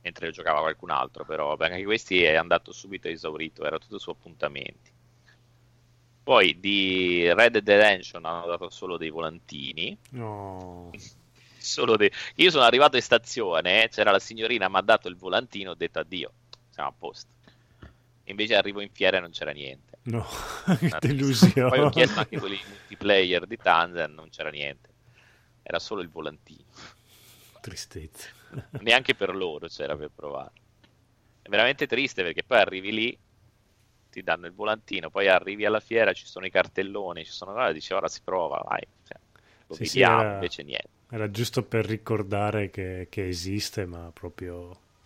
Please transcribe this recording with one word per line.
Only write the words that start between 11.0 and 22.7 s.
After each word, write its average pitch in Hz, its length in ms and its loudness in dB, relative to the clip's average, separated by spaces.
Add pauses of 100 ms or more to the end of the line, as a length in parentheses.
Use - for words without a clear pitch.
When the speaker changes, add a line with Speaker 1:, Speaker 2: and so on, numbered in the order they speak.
Speaker 1:
Solo 117 340 0
dei, 104 160 4 (260)
io 170 120 8
sono 151 140 6
arrivato 135 320 8
in 120 80 4
stazione, 98 880 2
c'era 104 200 2
la 98 80 6
signorina, 110 500 -2
m'ha 95 140 2
dato 107 260 4
il 90 80 -10
volantino, 95 540 -4
ho 85 60 -10
detto: 85 240 -6
"Addio, 80 320 -10 (400)
siamo 69 180 -8
a - 80 -12
posto". - 320 -16 (960)
Invece 107 320 -2
arrivo 101 260 0
in 101 80 -12
fiera 95 280 2
e - 20 2
non 87 100 -8
c'era 78 220 -10
niente. 69 540 -16
Speaker 2:
No, 113 200 -6 (400)
<laughs> - 0 - (140)
che 170 80 0
Speaker 1:
Una 98 100 -2
Speaker 2:
delusione. 131 720 4
Speaker 1:
Poi 127 120 4
ho 147 80 6
chiesto 123 280 4
anche - 220 -4
quelli 98 280 -8
multiplayer 95 760 2